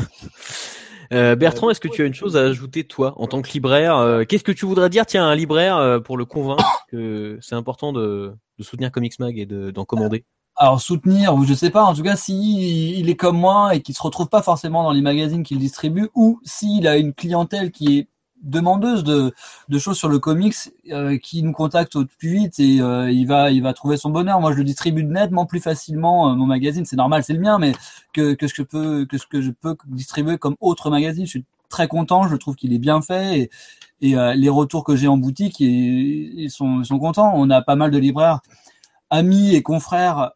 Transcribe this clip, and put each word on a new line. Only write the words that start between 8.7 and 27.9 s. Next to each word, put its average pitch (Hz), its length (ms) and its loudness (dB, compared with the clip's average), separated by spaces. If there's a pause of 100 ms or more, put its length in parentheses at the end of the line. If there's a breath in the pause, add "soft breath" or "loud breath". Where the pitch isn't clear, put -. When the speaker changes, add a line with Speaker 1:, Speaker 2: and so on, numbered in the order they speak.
Speaker 1:
Comics 120 280 -6
Mag 120 200 -6
et 104 60 -8
de, 98 260 -8
d'en 98 140 -8
commander ? 110 400 -2 (320)
Speaker 2:
Alors, 135 240 4
soutenir, 185 540 2
ou 139 100 4
je 139 80 4
sais 165 160 2
pas, 208 160 4
en 180 80 6
tout 151 100 -4
cas, 196 140 0
si 190 840 -2
il 170 120 2
est 170 60 0
comme 175 200 2
moi 190 380 4
et 143 80 0
qu'il 139 120 -10
se - 80 -10
retrouve 160 280 -4
pas 214 100 4
forcément 165 440 0
dans 151 80 0
les 143 100 2
magazines 151 400 0
qu'il 139 160 -6
distribue, 156 560 -2
ou 226 300 4
s'il 208 440 -2
a 147 80 4
une 147 160 0
clientèle 175 600 -4
qui 143 260 0
est 143 100 -4 (340)
demandeuse 180 600 0
de, 143 280 2 (360 loud breath)
de 143 100 0
choses 190 180 -4
sur 160 120 -2
le 143 100 4
comics, 165 380 0 (340)
euh, 143 260 -2
qui 165 280 -6
nous 160 80 0
contacte 156 420 -2
au 139 100 -2
plus 160 260 -8
vite 190 280 -2
et, 135 220 4
euh, 127 280 0
il 127 200 2
va, 143 240 4
il 131 100 2
va 127 100 -2
trouver 147 240 -2
son 147 140 -4
bonheur. 180 300 0
Moi, 156 100 2
je 143 60 0
le 143 80 0
distribue 156 400 -2
nettement 175 420 0
plus 175 140 -6
facilement, 160 680 0
euh, 127 60 0
mon 131 120 0
magazine. 143 380 -2
C'est 131 120 -8
normal, 143 260 2
c'est 156 120 -4
le 160 40 -2
mien, 208 200 2
mais 143 140 2 (400 loud breath)